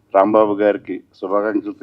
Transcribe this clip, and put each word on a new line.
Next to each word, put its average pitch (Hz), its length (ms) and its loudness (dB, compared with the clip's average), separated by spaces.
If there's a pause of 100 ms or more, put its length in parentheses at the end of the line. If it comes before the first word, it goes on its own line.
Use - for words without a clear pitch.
(140)
రాంబాబు 104 400 4 (100)
గారికి 98 340 -2 (220)
శుభాకాంక్షలు 101 640 -4